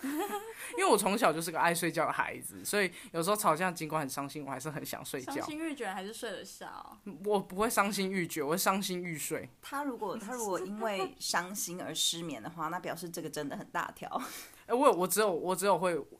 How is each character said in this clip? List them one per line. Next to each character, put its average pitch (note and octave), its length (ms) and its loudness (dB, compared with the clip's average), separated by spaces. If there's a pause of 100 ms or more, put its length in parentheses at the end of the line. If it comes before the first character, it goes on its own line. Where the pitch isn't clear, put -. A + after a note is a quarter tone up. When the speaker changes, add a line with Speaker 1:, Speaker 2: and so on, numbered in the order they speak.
Speaker 1:
<laughs> G4 800 -4
因 F#4+ 60 4
为 F#4 40 6
我 A#3+ 80 10
从 G3+ 220 2
小 E3+ 140 6
就 E3 100 -2
是 E3+ 80 -4
个 D#3 80 -4
爱 E3+ 160 4
睡 E3+ 160 0
觉 D#3 160 2
的 C3 60 2
孩 - 260 -2
子， - 260 -12
所 G#3 160 2
以 F#3 80 4 (220)
有 E3 100 -2
时 E3 100 2
候 G#3+ 40 4
吵 F3+ 220 4
架 F#3 120 0
尽 E3 200 -4
管 D#3 140 0
很 C3+ 60 -2
伤 C#3 220 -4
心， D3+ 140 -8
我 C#3 40 -6
还 C3 120 -4
是 D3+ 100 -4
很 C3+ 160 -6
想 - 180 -6
睡 - 160 -6
觉。 B2+ 120 -8
Speaker 2:
伤 - 100 -2
心 D4+ 160 -4
欲 D#4+ 160 -4
绝 A3+ 140 -6
还 F#3+ 160 -6
是 A3 100 -8
睡 A3+ 160 -6
得 D#3+ 140 -8
下 F#3 240 -12
哦？ - 280 -14 (280)
Speaker 1:
我 G#3 160 4
不 F#3 160 -6
会 G#3+ 120 4
伤 G#3+ 240 4
心 F#3+ 160 2
欲 F#3+ 160 2
绝， D#3 160 -2
我 C#3 100 0
会 E3+ 60 4
伤 G3 240 4
心 F#3 220 -2
欲 E3+ 160 -4
睡。 C3+ 320 -4 (100)
Speaker 3:
他 C#4 220 -4
如 C4 160 -2
果， A#3+ 180 -2
他 A3+ 180 -6
如 A3+ 120 -2
果 F3+ 140 0
因 G3+ 220 -4
为 F#3+ 360 0
伤 F3+ 340 0
心 F3+ 300 -4
而 C#3+ 100 -6
失 E3 300 2
眠 C#3 180 -4
的 G#2+ 80 -10
话， D#3+ 200 -4
那 F3 100 -2
表 D3 160 -4
示 E3 160 -6
这 E3+ 100 -6
个 D#3 80 -6
真 D3 200 -4
的 E3 80 -6
很 G3+ 140 -10
大 F3 200 -2
条。 - 180 -12 (300)
Speaker 1:
<laughs> - 280 -18
哎， A3+ 80 2
我， C4 180 10
我 F3+ 120 4
只 F3+ 140 2
有， G#3+ 140 6
我 E3 240 2
只 F3 100 -2
有 F#3+ 100 8
会 E3 240 2 (200)